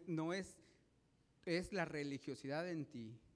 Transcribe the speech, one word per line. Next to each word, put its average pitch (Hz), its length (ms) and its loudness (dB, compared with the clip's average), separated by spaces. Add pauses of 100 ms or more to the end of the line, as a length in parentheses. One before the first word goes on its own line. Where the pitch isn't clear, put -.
no 160 260 2
es, 190 240 -2 (880)
es 180 280 4
la 180 120 4
religiosidad 143 840 -2
en 160 160 0
ti, 117 320 -8 (180)